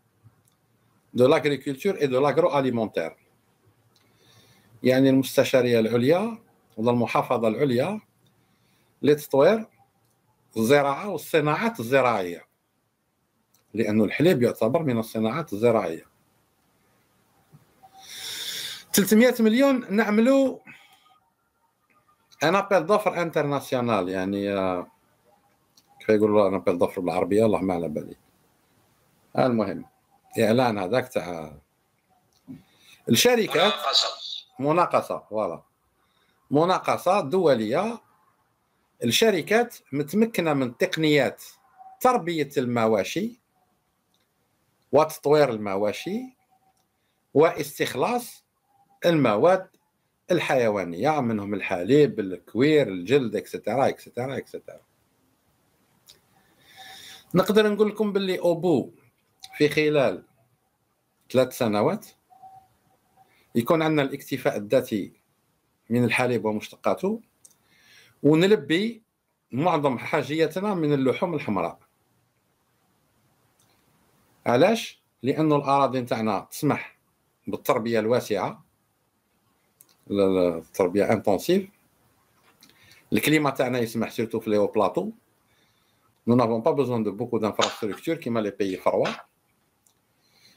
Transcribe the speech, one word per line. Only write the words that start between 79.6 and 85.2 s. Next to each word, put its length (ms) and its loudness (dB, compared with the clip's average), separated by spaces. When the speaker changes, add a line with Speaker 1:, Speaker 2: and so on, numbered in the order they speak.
Speaker 1:
ال-، 100 0
ال-، 380 2
التربية 540 0
انتونسيف. 560 0
الكليما 380 2
تاعنا 280 -2
يسمح، 320 -4
سيرتو 300 -4
في 100 -6
لي 60 2
هو 100 2
بلاطو. 440 -2